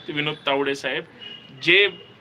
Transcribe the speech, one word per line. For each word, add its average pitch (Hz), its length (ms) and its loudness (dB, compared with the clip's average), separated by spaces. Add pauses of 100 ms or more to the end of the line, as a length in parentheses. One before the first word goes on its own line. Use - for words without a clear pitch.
विनोद 151 280 -4 (100)
तावडे 139 280 0
साहेब, 139 300 -6 (580)
जे 190 260 6 (320)